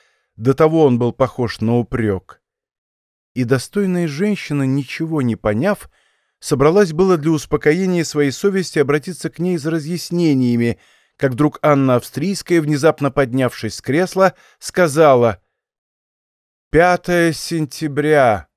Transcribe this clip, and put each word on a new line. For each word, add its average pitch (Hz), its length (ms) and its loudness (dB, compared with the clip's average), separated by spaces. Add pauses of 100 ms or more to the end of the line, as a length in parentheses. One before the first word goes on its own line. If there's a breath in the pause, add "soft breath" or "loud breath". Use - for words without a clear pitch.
(360)
до 123 180 0
того 160 300 2
он 127 160 4
был 120 140 0
похож - 480 -4
на 113 160 0
упрёк. 107 640 -4 (960)
И 127 100 -2
достойная 175 640 -2
женщина, 151 560 -4
ничего 143 580 -4
не 120 140 0
поняв, 117 540 -4 (500)
собралась 160 520 2
было 180 260 2
для 151 140 -2
успокоения 165 720 0
своей 143 280 -2
совести 190 480 -2
обратиться 147 500 -2
к - 100 -14
ней 180 160 -2
за 156 160 -4
разъяснениями, 143 1040 0 (380 soft breath)
как 139 160 -2
вдруг 143 300 -2
Анна 139 340 4
Австрийская, 170 640 -2
внезапно 147 520 0
поднявшись 127 640 -2
с - 60 -16
кресла, 180 540 0 (240 soft breath)
сказала: 135 840 2 (1300)
«Пятое 175 640 2
сентября». 147 1200 0